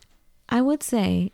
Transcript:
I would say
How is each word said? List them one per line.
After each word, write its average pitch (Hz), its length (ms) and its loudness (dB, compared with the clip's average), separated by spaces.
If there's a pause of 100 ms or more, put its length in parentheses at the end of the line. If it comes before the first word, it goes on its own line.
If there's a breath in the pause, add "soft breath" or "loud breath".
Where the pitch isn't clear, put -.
(500 soft breath)
I 240 120 2
would 285 200 0
say 180 520 -2